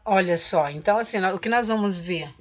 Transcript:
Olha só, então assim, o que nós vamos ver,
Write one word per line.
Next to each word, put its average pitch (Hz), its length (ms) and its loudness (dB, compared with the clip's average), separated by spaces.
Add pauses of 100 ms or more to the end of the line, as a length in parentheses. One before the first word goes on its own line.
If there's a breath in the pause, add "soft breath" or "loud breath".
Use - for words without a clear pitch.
Olha 185 340 0
só, 156 320 4
então 151 280 0
assim, 214 280 0
o 190 120 -2
que 220 120 -8
nós 233 180 0
vamos 202 320 0
ver, 165 420 -8